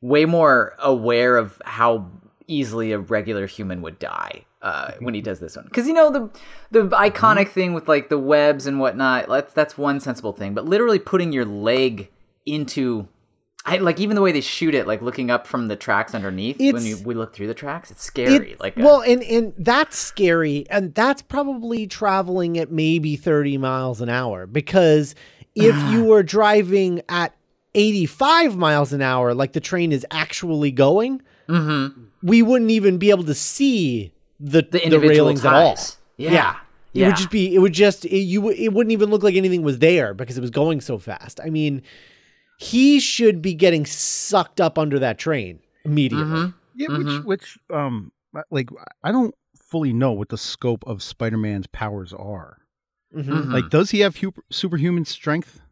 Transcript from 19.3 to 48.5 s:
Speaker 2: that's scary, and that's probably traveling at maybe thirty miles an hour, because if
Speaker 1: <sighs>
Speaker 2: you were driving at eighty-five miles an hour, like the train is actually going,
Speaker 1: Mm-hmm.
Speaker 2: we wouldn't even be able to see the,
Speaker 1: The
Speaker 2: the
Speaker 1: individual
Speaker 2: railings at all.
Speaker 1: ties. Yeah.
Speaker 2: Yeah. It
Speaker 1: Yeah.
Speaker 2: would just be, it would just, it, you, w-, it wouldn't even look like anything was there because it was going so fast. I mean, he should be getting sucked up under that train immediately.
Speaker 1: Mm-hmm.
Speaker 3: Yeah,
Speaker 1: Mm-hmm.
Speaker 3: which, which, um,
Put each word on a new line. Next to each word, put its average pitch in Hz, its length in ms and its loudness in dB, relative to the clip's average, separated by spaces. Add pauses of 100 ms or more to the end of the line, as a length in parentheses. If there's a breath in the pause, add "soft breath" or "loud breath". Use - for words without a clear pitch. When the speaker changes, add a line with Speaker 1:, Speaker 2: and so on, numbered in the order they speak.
Speaker 2:
that's 254 400 0
scary, 160 720 0
and 190 260 -4
that's 262 280 0
probably 233 640 -6
traveling 185 720 -2
at 160 120 -4
maybe 160 460 0
thirty 147 400 0
miles 131 460 -4
an 120 80 -4
hour, 117 360 -4
because 151 680 2 (400 soft breath)
if 220 200 6
Speaker 1:
<sighs> 147 180 0
Speaker 2:
you 226 120 2
were 214 180 6
driving 190 840 2
at 175 260 -4 (400)
eighty-five 220 800 2
miles 151 380 2
an 143 80 -2
hour, 127 320 2
like 131 220 -2
the 147 60 -2
train 170 320 -2
is 131 180 -2
actually 156 600 -2
going, 190 500 2 (240 soft breath)
Speaker 1:
Mm-hmm. 147 580 -2 (180)
Speaker 2:
we 214 180 6
wouldn't 233 300 4
even 202 260 4
be 196 140 2
able 185 140 4
to 147 100 -2
see 147 800 -2 (260)
the, 147 220 2
Speaker 1:
The - 60 -4 (100)
Speaker 2:
the 170 60 -2
Speaker 1:
individual 156 260 6 (160)
Speaker 2:
railings 143 180 0
at 143 80 6
all. 160 220 6
Speaker 1:
ties. - 240 -12 (180)
Yeah. 151 160 -4
Speaker 2:
Yeah. 123 180 4 (440)
It 180 60 0
Speaker 1:
Yeah. 190 80 6
Speaker 2:
would 196 80 2
just 185 140 -4
be, 190 240 0
it 190 40 8
would 185 160 4
just, 196 320 2
it, 190 100 -2
you, 190 240 0
w-, 208 180 -2
it 220 140 -2
wouldn't 226 200 2
even 208 180 2
look 208 120 2
like 202 120 2
anything 185 260 2
was 143 200 -2
there 147 340 2
because 120 240 -10
it - 20 -8
was 123 80 -6
going 143 320 0
so 123 160 -8
fast. 101 480 -14
I 165 60 -8
mean, 151 320 -4 (760 soft breath)
he 269 420 4
should 214 440 2
be 185 100 -2
getting 165 320 2
sucked - 760 -4
up 165 200 2
under 151 220 0
that 120 180 -2
train 104 400 -6 (260)
immediately. 147 420 0
Speaker 1:
Mm-hmm. 160 240 -4 (260)
Speaker 3:
Yeah, 285 120 -8
Speaker 1:
Mm-hmm. 285 300 -4
Speaker 3:
which, 147 60 -12 (180)
which, - 160 -20 (120)
um, 131 400 -6 (400)